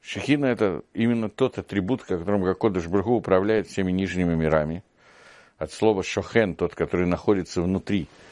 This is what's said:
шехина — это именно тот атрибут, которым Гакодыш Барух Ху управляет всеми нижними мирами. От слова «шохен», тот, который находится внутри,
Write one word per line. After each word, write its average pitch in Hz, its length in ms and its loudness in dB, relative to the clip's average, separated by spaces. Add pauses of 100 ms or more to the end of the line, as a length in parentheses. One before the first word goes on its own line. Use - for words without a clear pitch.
шехина — 143 460 -2
это 104 360 0 (100)
именно 117 360 0
тот - 280 -2
атрибут, 98 460 -2
которым 95 400 -2
Гакодыш 92 440 0
Барух 92 180 0
Ху 120 100 2
управляет 98 520 2
всеми 92 240 -2
нижними 90 440 0
мирами. 78 480 0 (760)
От 78 140 -8
слова 104 320 2
«шохен», 98 520 0
тот, - 200 -2
который 87 320 0
находится 90 540 0
внутри, 92 460 -2 (240)